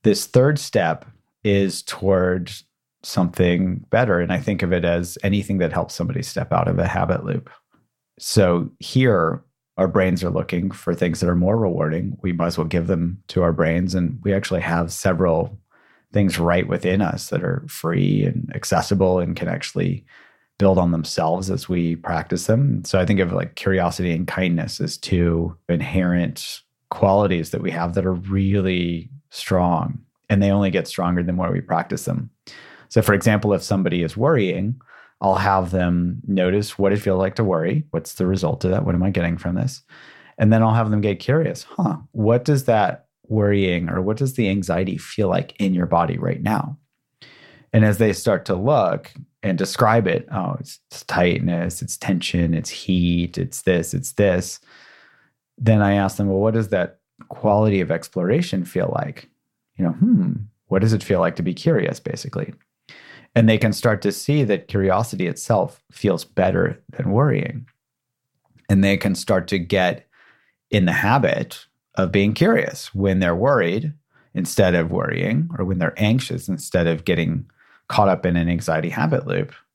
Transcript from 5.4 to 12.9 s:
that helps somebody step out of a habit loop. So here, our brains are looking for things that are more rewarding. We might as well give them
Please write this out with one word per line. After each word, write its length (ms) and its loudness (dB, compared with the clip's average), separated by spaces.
that 140 0
helps 220 -4
somebody 280 -4
step 300 -6
out 160 0
of 100 0
a 80 0
habit 380 -2
loop. 260 -6
So 600 2
here, 640 2
our 120 2
brains 340 0
are 80 -2
looking 400 -4
for 240 -6
things 240 -2
that 100 0
are 60 2
more 240 2
rewarding. 640 -2
We 100 -2
might 140 -2
as 120 -2
well 80 -2
give 200 -2
them 420 -2